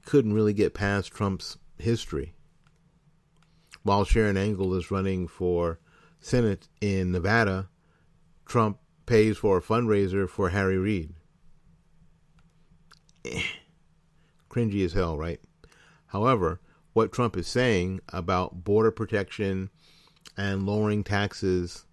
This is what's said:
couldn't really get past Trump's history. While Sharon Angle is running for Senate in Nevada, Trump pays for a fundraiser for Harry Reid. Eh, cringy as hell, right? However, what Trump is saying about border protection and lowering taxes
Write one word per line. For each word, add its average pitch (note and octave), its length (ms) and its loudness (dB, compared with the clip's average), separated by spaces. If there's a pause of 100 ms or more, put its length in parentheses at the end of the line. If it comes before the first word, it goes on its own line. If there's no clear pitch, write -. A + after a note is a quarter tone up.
couldn't A2+ 280 4
really G#2+ 200 4
get G#2 200 2
past G2+ 380 -2
Trump's - 460 -4 (200)
history. D#2+ 560 -4 (1500)
While G2+ 200 4
Sharon G#2 340 4
Angle F#2+ 380 0
is F2 160 -4
running F#2+ 360 -2
for E2+ 520 -2 (400)
Senate A2+ 500 -2 (100)
in F#2+ 320 0
Nevada, F#2+ 560 0 (800)
Trump A2 320 0 (280)
pays A2 320 4
for G2+ 200 2
a F2 40 0
fundraiser G2+ 680 0
for F#2+ 200 0
Harry F#2+ 280 2
Reid. F#2 360 -2 (2000)
Eh, A#1 160 -8 (1080)
cringy G2+ 360 0
as E2 80 -4
hell, E2+ 240 0
right? E2 240 -8 (680)
However, G2 540 0 (320)
what A2 180 2
Trump A#2+ 240 -2
is F2+ 120 -6
saying F#2+ 520 0 (100)
about F2+ 540 -4
border A2 280 4
protection G2 800 -4 (680)
and G2 280 -2
lowering G#2 380 0
taxes G2 880 -2